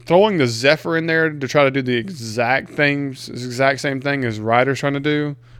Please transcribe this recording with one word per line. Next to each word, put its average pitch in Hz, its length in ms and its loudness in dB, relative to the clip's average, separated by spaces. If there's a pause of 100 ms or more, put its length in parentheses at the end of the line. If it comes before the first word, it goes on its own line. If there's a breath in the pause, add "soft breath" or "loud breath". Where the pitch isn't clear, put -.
Throwing 190 340 4
the 131 80 4
Zephyr 139 500 2
in 165 100 -2
there 160 240 2
to 147 180 -6
try 147 160 4
to 135 60 4
do 135 120 0
the 123 140 0
exact 117 720 -2
things, 143 580 -2
exact 123 520 -2
same 135 200 -4
thing 139 240 -2
as 107 140 -2
Ryder's 123 420 2
trying 143 140 -2
to 143 60 -4
do, 147 360 -2 (240 soft breath)